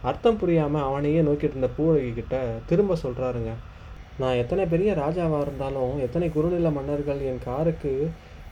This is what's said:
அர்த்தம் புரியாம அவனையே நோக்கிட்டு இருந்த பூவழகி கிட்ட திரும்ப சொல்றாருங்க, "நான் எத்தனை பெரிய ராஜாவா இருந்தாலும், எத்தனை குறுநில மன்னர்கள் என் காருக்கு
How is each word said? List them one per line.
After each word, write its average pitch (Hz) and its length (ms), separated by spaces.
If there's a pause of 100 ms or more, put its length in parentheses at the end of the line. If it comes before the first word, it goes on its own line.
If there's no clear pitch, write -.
அர்த்தம் 208 360
புரியாம 165 340
அவனையே 147 500
நோக்கிட்டு 147 220
இருந்த 135 240 (100)
பூவழகி 147 360
கிட்ட 127 300 (220)
திரும்ப 185 360
சொல்றாருங்க, 123 500 (680)
"நான் 131 160
எத்தனை 175 320
பெரிய 175 260
ராஜாவா 160 480
இருந்தாலும், 135 600
எத்தனை 165 280
குறுநில 165 420
மன்னர்கள் 143 480
என் 131 260
காருக்கு 147 680 (420)